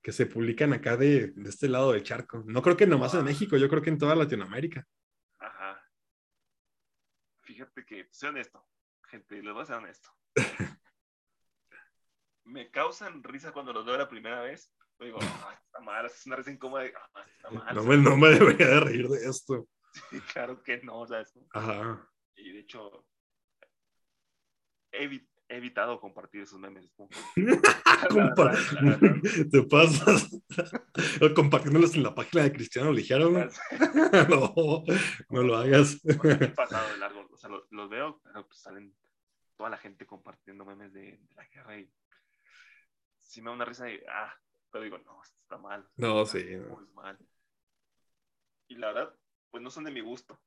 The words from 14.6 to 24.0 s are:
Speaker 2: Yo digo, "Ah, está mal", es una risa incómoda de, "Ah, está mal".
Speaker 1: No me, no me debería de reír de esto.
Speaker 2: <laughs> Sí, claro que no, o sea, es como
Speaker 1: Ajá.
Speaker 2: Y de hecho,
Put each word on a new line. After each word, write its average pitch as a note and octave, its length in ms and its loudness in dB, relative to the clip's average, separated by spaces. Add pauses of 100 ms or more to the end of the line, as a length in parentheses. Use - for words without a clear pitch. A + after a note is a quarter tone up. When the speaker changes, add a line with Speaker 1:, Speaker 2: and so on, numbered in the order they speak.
Speaker 2:
Yo A#2+ 80 -18
digo, A2+ 160 -14
"Ah, - 420 -12
está - 160 -20
mal", A2 260 -10
es - 200 -18
una C3 100 -10
risa C3 140 -14
incómoda C3+ 320 -10
de, C3 100 -12 (220)
"Ah, - 100 -20 (120)
está - 140 -20
mal". A#2 240 -10
Speaker 1:
No G#2+ 100 -4
me, C3 120 6
no C#3 200 8
me D3+ 140 10
debería - 360 8
de C#3 140 6
reír B2 280 -2
de B2+ 200 -4
esto. B2+ 380 -8 (260)
Speaker 2:
<laughs> - 160 -20
Sí, - 120 -14 (120)
claro B2 300 -12
que B2 200 -8
no, A#2 180 -14
o A#2 60 -14
sea, A#2 140 -8
es G#2+ 120 -18
como - 200 -20
Speaker 1:
Ajá. G#2+ 560 -8 (280)
Speaker 2:
Y G2+ 160 -20
de G#2 80 -20
hecho, G#2 440 -20 (1900)